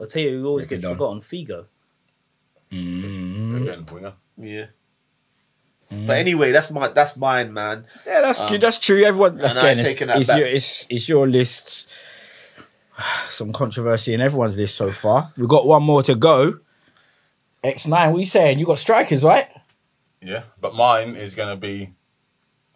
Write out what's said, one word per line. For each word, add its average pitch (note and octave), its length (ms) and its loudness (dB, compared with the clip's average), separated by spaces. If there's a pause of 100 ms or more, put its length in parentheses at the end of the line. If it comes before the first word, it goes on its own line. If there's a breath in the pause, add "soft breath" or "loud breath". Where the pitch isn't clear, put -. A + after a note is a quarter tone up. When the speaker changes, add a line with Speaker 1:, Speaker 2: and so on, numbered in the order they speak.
Speaker 1:
I'll A2 60 -14
tell D#3+ 160 -6
you, C3 180 -4
who C3+ 60 -8
always C#3+ 180 -4
Speaker 2:
If - 60 -16
you G2 80 -6
Speaker 1:
gets F2+ 60 -10
Speaker 2:
don't. F2 100 -6
Speaker 1:
forgotten, G#2 260 -6
Figo. G#2+ 460 -16 (1040)
Speaker 2:
Mm-hmm. F#2+ 880 -8
Speaker 3:
Again, F2 300 -10
winger. F#2+ 200 -16 (260)
Speaker 4:
Yeah. G#2+ 280 -14 (1300)
Speaker 2:
Mm. G#2 140 -10
Speaker 4:
But C3 120 0
anyway, D#3+ 340 0
that's D3+ 180 2
my, C#3+ 180 -4
that's D3 280 0
mine, B2+ 360 -2
man. G#2+ 320 -8 (220 soft breath)
Speaker 2:
Yeah, E4 140 0
that's C4+ 200 0
Speaker 4:
Um, G#2 80 -6
Speaker 2:
good. G3+ 120 -4
That's A3+ 180 2
true. G3+ 260 4
Everyone, F#3+ 360 6
Speaker 4:
and C#3 60 2
I C3 40 0
Speaker 2:
again, B2+ 160 2
Speaker 4:
ain't B2+ 140 4
Speaker 2:
it's, A#2+ 80 0
Speaker 4:
taking B2+ 200 -4
that A#2+ 100 2
Speaker 2:
it's B2+ 100 2
Speaker 4:
back. B2+ 100 4
Speaker 2:
your, D3 80 2
it's, C3 420 -2
it's A#2+ 200 -6
your C#3+ 200 4
lists. - 580 -2 (1080 loud breath)
<sighs> - 320 -8
Some A2 240 -10
controversy A#2 600 -4
in A#2 60 -2
everyone's B2 360 0
list G2+ 200 -4
so G2 160 -4
far. B2 440 0
We've A#2+ 120 -2
got C3+ 180 4
one D3+ 160 6
more D3 220 4
to C3+ 100 2
go. C#3+ 460 4 (1000)
X C3+ 240 -6
nine, D#3+ 260 2
what F3 80 -2
you F#3+ 60 -4
saying? D#3 320 4
You E3 80 -2
got D#3 120 6
strikers, G#3 460 2
right? A#3 240 6 (760)
Speaker 3:
Yeah, G2 220 -12 (160)
but F#2+ 140 -6
mine A#2 420 0
is G2 180 -14
gonna G#2 220 -8
be G2 360 -10 (840)